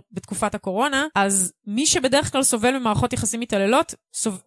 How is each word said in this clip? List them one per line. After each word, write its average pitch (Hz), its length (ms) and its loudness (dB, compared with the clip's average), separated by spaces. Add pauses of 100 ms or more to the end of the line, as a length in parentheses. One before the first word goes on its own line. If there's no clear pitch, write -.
(120)
בתקופת 208 440 -4
הקורונה. 269 600 -2
אז 196 380 2 (140)
מי 226 180 0
שבדרך 277 460 2
כלל 269 120 0
סובל 247 340 2
ממערכות 240 360 0
יחסים 226 260 -4
מתעללות, 233 540 2 (200)
סוב-, 190 340 -4